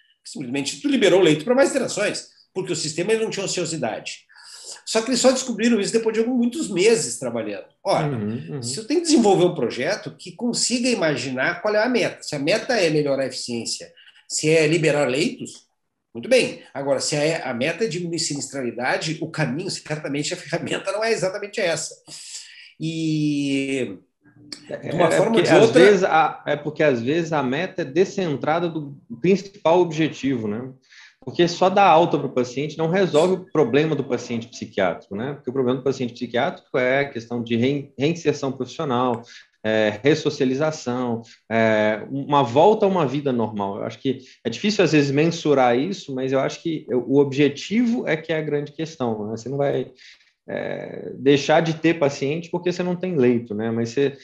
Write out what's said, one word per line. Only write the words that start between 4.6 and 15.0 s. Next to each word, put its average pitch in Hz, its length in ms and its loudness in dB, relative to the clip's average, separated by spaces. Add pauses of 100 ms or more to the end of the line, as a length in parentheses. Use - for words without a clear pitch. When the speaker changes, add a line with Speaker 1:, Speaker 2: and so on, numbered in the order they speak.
Speaker 1:
Só - 160 -2
que 220 100 -4
eles 240 100 0
só 254 100 6
descobriram 233 500 2
isso 185 120 -2
depois 226 200 0
de 220 80 0
alguns, 247 180 0
muitos 240 300 -2
meses 180 520 2
trabalhando. 107 460 -6 (180)
Ora, 151 240 0
Speaker 2:
Uhum, 120 380 -6 (100)
uhum. 127 60 -8
Speaker 1:
se 120 160 -8
eu 220 60 -10
tenho 320 160 0
que 339 60 -4
desenvolver 208 380 6
um 170 100 2
projeto 143 640 -4
que 180 140 -18
consiga 240 560 -2
imaginar 151 760 -2
qual 214 140 0
é 214 80 4
a 240 40 0
meta. 196 340 -2
Se - 120 -10
a 147 60 -4
meta 208 340 0
é 180 160 2
melhorar 143 320 0
a 135 40 -2
eficiência, 117 680 -8 (360)
se - 220 0
é 160 160 6
liberar 151 420 2